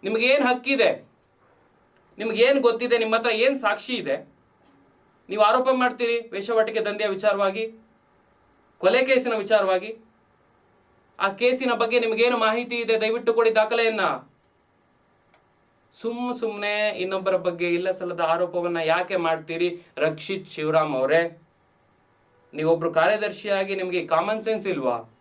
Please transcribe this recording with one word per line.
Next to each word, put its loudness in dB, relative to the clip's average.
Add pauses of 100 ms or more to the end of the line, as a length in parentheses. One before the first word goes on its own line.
ನಿಮ್ಗೆ 0
ಏನ್ 4
ಹಕ್ಕಿದೆ? 0 (1080)
ನಿಮ್ಗೆ 0
ಏನ್ 6
ಗೊತ್ತಿದೆ? 2
ನಿಮ್ಮ 0
ಹತ್ರ 2
ಏನ್ 2
ಸಾಕ್ಷಿ -2
ಇದೆ? -6 (1000)
ನೀವು 0
ಆರೋಪ 4
ಮಾಡ್ತೀರಿ 0
ವೇಶ್ಯಾವಾಟಿಕೆ 0
ದಂಧೆಯ -2
ವಿಚಾರವಾಗಿ, 0 (1040)
ಕೊಲೆ 2
ಕೇಸಿನ 2
ವಿಚಾರವಾಗಿ. 0 (1200)
ಆ 0
ಕೇಸಿನ 0
ಬಗ್ಗೆ 2
ನಿಮ್ಗೇನು 2
ಮಾಹಿತಿ 0
ಇದೆ? 0
ದಯವಿಟ್ಟು 0
ಕೊಡಿ 4
ದಾಖಲೆಯನ್ನ. 2 (2000)
ಸುಮ್ -6
ಸುಮ್ನೆ -2
ಇನ್ನೊಬ್ಬರ -4
ಬಗ್ಗೆ -2
ಇಲ್ಲ -2
ಸಲ್ಲದ -8
ಆರೋಪವನ್ನ -2
ಯಾಕೆ 0
ಮಾಡ್ತೀರಿ -2 (160)
ರಕ್ಷಿತ್ -4
ಶಿವರಾಮ್ 0
ಅವರೇ? 0 (1120)
ನೀವೊಬ್ರು 0
ಕಾರ್ಯದರ್ಶಿಯಾಗಿ 0
ನಿಮ್ಗೆ -4
ಕಾಮನ್ 0
ಸೆನ್ಸ್ -4
ಇಲ್ವಾ? -4